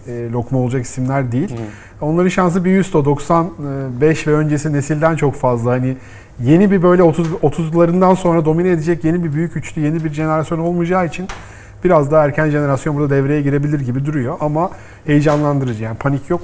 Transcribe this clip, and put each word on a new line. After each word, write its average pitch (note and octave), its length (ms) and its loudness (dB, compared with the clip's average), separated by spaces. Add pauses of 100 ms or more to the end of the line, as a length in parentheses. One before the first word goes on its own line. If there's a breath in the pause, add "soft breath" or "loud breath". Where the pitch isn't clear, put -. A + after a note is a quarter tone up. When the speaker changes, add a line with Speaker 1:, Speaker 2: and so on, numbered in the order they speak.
Speaker 1:
e, A#2+ 240 -8
lokma B2 280 -2
olacak B2 260 -2
isimler C3 460 -4
değil. C3 200 -2
Speaker 2:
Hı. A#2 540 -12
Speaker 1:
Onların F3 240 2
şansı F3+ 360 0
bir F#3+ 140 2
üst F3+ 160 -2
o. D3 100 2
Doksan E3 440 0 (520)
beş D#3 260 2
ve D3+ 60 2
öncesi D3+ 400 0
nesilden D3+ 420 0
çok C#3+ 200 0
fazla. B2 360 0
Hani B2+ 260 -2 (460 loud breath)
yeni E3+ 280 4
bir G3 120 4
böyle F3+ 200 6
otuz, E3 240 2 (140)
otuzlarından E3+ 720 2
sonra E3+ 320 2
domine E3 240 2
edecek E3+ 340 0
yeni E3+ 200 0
bir D#3 100 -2
büyük E3 240 -4
üçlü, - 240 -6
yeni D#3 220 0
bir D#3 100 -4
jenerasyon D#3 460 -2
olmayacağı F3 460 0
için F#3 220 -8 (560 loud breath)
biraz D#3 280 4
daha D#3 140 6
erken D3+ 240 0
jenerasyon D3 460 0
burada C#3+ 200 0
devreye C#3 260 2
girebilir C#3+ 380 0
gibi C3 260 -2
duruyor. D3+ 340 -2
Ama D3+ 300 -2 (360 loud breath)
heyecanlandırıcı. C#3+ 760 2
Yani A2+ 140 -6
panik C#3 320 -2
yok. F3 140 -2